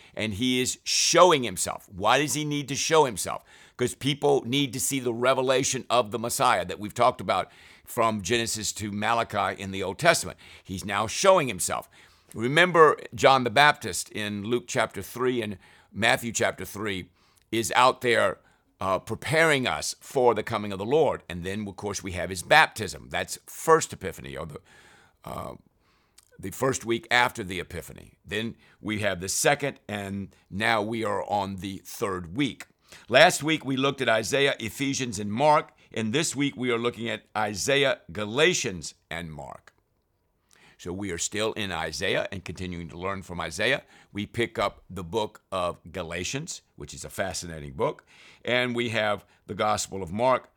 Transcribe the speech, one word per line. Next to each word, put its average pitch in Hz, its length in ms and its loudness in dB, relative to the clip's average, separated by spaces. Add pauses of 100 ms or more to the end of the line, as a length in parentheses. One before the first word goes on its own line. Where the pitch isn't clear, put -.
(160)
and 110 180 -4
he 127 260 2
is - 220 -2
showing 165 640 6
himself. - 440 -6
Why 104 300 4
does 147 160 0
he 151 100 -2
need 147 220 -4
to 139 80 -6
show 156 300 4
himself? 92 400 -6 (320)
'Cause 123 180 -2
people 143 500 2
need 131 280 0
to 131 80 -4
see 139 180 -2
the 120 160 -2
revelation 131 760 2
of 123 220 2
the 117 80 -4
Messiah 117 460 2
that 90 160 -8
we've 101 120 -8
talked 123 280 2
about 98 320 0 (320)
from 110 380 0
Genesis 110 500 -2
to 104 180 -8
Malachi 104 720 -2
in 95 80 -8
the 95 140 -4
Old 95 160 -6
Testament. 160 400 2 (240)
He's 90 200 -8
now 101 220 0
showing 185 400 4
himself. 87 420 -6 (460)
Remember 156 640 6 (160)
John 131 300 6
the 117 40 0
Baptist 123 640 2
in 104 320 -6
Luke 120 240 -2
chapter 110 360 -2
three 123 380 -2
and 104 160 -6 (360)
Matthew 117 400 0
chapter 98 320 -2
three 98 460 -6 (420)
is 113 240 -2
out 127 240 6
there, 110 400 2 (400)
uh, 95 180 0
preparing 135 680 2
us 76 320 -4
for 123 340 4
the 104 80 -2
coming 104 300 -4
of 95 80 -6
the 101 40 -6
Lord. 123 440 2
And 87 160 -8
then, 101 240 -6
of 95 80 -12
course, 101 260 -6
we 92 80 -8
have 87 200 -4
his 87 120 -8
baptism. 98 680 2
That's 87 360 -4
first - 460 2
Epiphany, 69 440 -10
or 80 100 -8
the, 73 140 -14 (640)
uh, - 300 -10 (840)
the 98 140 -10
first 131 340 -2
week 117 240 -2
after 123 340 2
the 90 160 -6
Epiphany. 64 640 -12
Then 110 320 -6 (240)
we 104 200 -4
have 95 200 -2
the 95 80 -6
second, 143 580 0
and 98 480 -8 (140)
now 110 320 2
we 110 240 -2
are 101 200 -2
on 98 320 -2
the 95 280 -8
third 90 500 -6
week. 131 300 -4 (460)
Last 147 320 8
week, 156 200 0
we 135 140 -4
looked 131 240 0
at 123 80 0
Isaiah, 117 500 2
Ephesians, 120 600 -4
and 104 120 -6
Mark, 151 440 2 (180)
and 110 220 -2
this 151 200 0
week 139 220 -2
we 123 140 -2
are 117 80 2
looking 117 320 -4
at 107 160 -8 (100)
Isaiah, 107 640 0 (100)
Galatians, 104 840 -2 (160)
and 82 200 -8
Mark. 71 440 -16 (1040)
So 87 160 -10
we 98 160 -6
are 85 80 -4
still 104 340 -2
in 101 200 -6
Isaiah 85 600 -2
and 92 100 -10
continuing 87 460 -10
to 76 80 -16
learn 95 240 -6
from 90 180 -12
Isaiah. 95 460 -2 (260)
We 104 140 -6
pick 117 340 -4
up 101 300 -2
the 95 160 -10
book 104 380 -4 (100)
of 87 260 -2 (140)
Galatians, 90 680 -8 (140)
which - 180 -14
is 69 100 -14
a 73 60 -14
fascinating 82 640 -8
book, 117 280 -4 (440)
and 123 280 0
we 120 140 -2
have 107 380 -2 (200)
the - 80 -8
Gospel 104 480 -2
of 82 80 -8
Mark, 120 460 0